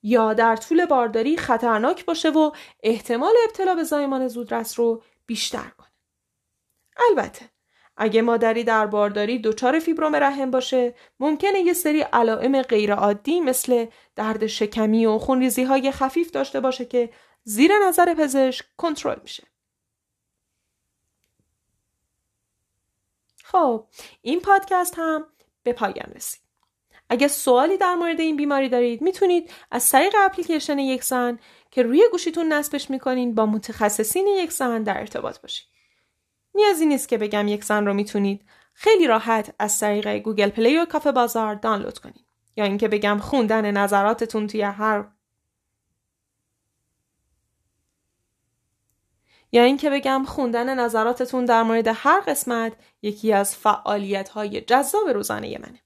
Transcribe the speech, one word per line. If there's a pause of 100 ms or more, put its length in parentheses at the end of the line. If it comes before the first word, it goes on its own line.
یا
در
طول
بارداری
خطرناک
باشه
و (320)
احتمال (120)
ابتلا
به
زایمان
زودرس
رو (220)
بیشتر
کنه. (1200)
البته (480)
اگه
مادری
در
بارداری
دچار
فیبروم
رحم
باشه، (240)
ممکنه
یه
سری
علائم
غیرعادی
مثل (300)
درد
شکمی
و
خونریزی‌های
خفیف
داشته
باشه
که (340)
زیر (160)
نظر
پزشک (120)
کنترل
می‌شه. (4000)
خب، (340)
این
پادکست
هم (380)
به
پایان
رسید. (640)
اگه
سوالی
در
مورد
این
بیماری
دارید،
می‌تونید (200)
از
طریق (120)
اپلیکیشن
یک
زن (320)
که
روی
گوشیتون
نصبش
می‌کنین
با
متخصصین
یک
زن
در
ارتباط
باشید. (880)
نیازی
نیست
که
بگم
یک
زن
رو
می‌تونید (280)
خیلی
راحت
از
طریق
گوگل
پلی
و
کافه
بازار
دانلود
کنید. (300)
یا
اینکه
بگم
خوندن
نظراتتون
توی
هر (4000)
یا
اینکه
بگم
خوندن
نظراتتون
در
مورد
هر
قسمت (280)
یکی
از
فعالیت‌های
جذاب
روزانه
منه.